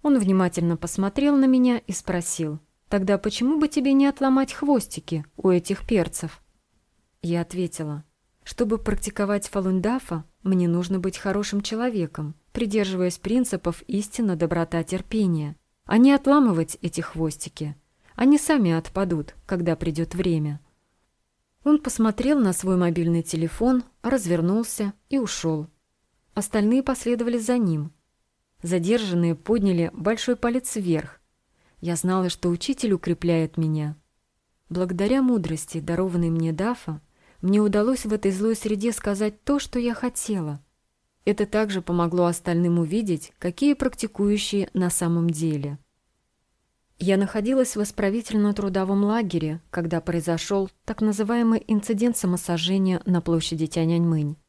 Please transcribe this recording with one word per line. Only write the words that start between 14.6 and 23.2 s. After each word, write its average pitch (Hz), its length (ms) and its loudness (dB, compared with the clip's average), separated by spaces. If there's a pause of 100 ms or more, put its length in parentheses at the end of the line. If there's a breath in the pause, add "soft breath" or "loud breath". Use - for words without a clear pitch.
терпение, 180 720 -2 (300)
а 208 120 2
не 262 140 8
отламывать 269 680 4
эти 170 180 -4
хвостики. 156 800 -6 (380 soft breath)
Они 277 220 6
сами 269 360 2
отпадут, 165 600 -2 (120)
когда 175 320 -2
придет 160 360 -4
время». 156 460 -2 (1040)
Он 302 160 6
посмотрел 247 600 0
на 202 120 4
свой 185 240 0
мобильный 170 480 2